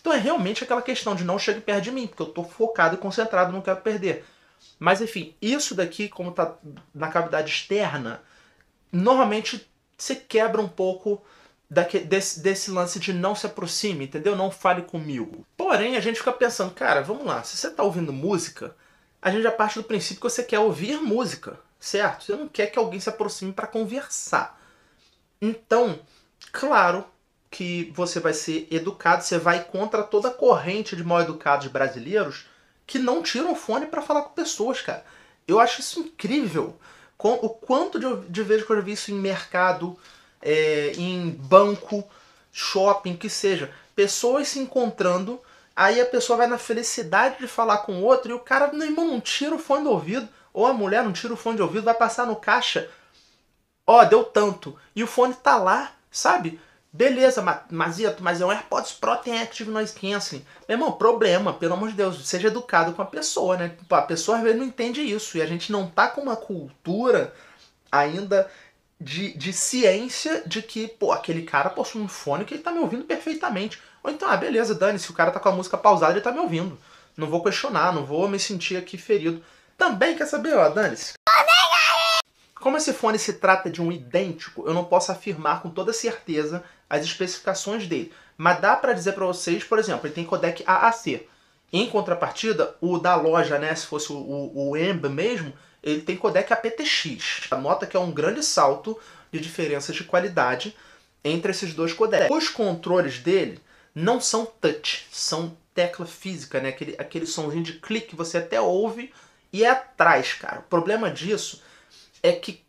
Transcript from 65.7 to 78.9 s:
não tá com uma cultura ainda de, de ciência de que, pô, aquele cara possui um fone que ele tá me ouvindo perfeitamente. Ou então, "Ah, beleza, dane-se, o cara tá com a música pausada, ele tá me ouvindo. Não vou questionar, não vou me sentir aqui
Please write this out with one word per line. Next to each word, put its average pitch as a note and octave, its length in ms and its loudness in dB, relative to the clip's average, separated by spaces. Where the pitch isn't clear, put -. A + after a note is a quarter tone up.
não G3 140 -2
tá G3 220 2
com C#4+ 120 -6
uma C4 160 -4
cultura F#3+ 960 -2
ainda F#3 600 2
de, E3 320 -8
de D#3 220 -8
ciência B3 920 2
de F#3 140 -4
que, A3 260 -6
pô, - 260 0
aquele E3 300 -2
cara D#3 280 0
possui - 320 -6
um G#3 40 -4
fone D3 380 -4
que - 80 -14
ele D4+ 100 -10
tá F4 80 -4
me E4+ 80 -2
ouvindo C4 260 -2
perfeitamente. C#4+ 760 -4
Ou - 60 -4
então, D#4 180 -4
"Ah, A#3 80 4
beleza, A3+ 380 0
dane-se, G3 360 0
o E3+ 40 -16
cara E3+ 160 -4
tá F#3 100 -6
com G3 80 2
a F#3 40 2
música F3+ 260 -4
pausada, E3+ 340 6
ele G3+ 80 0
tá A#3+ 100 -2
me C#4 100 -4
ouvindo. F3+ 380 -4
Não D#3 100 -6
vou E3+ 160 -2
questionar, F3+ 520 0
não D3 100 -2
vou D#3 240 -2
me G3 100 -2
sentir F#3+ 380 -4
aqui F3+ 220 -10